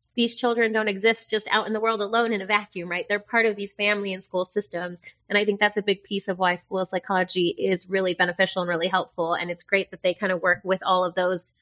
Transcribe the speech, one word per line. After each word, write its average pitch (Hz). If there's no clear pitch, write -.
these 233
children 233
don't 214
exist 208
just 214
out 214
in 214
the 214
world 220
alone 226
in 196
a 190
vacuum, 196
right? 175
They're 208
part 226
of 214
these 202
family 208
and 190
school 180
systems. 180
And 202
I 208
think 202
that's 208
a 202
big 196
piece 196
of 185
why 180
school 190
psychology 185
is 190
really 185
beneficial 180
and 175
really 170
helpful. 170
And 175
it's 175
great 196
that 180
they 180
kind 190
of 175
work 180
with 185
all 185
of 170
those 180